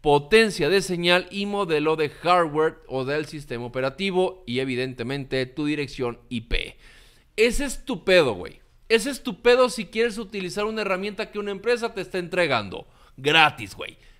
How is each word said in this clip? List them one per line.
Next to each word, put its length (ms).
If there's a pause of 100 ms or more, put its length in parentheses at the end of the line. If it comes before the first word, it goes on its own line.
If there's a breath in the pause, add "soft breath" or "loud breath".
potencia 640
de 140
señal 480
y 160
modelo 500
de 140
hardware 760
o 180
del 220
sistema 380
operativo 840
y, 100
evidentemente, 880
tu 220
dirección 500 (100)
I 140
P. 340 (600 soft breath)
Ese 300
es 200
tu 180
pedo, 300
güey. 280 (280)
Ese 220
es 100
tu 220
pedo 260
si 160
quieres 320
utilizar 480
una 160
herramienta 480
que 80
una 140
empresa 420
te 80
está 160
entregando 680 (280 soft breath)
gratis, 600
güey. 240 (200 soft breath)